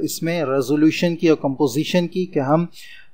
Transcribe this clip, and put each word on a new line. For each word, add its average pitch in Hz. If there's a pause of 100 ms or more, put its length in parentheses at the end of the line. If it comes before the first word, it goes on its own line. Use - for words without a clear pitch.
इसमें 165
रेजोल्यूशन 151
की 165
और 151
कंपोजिशन 143
की 185
कि 151
हम, 156 (460)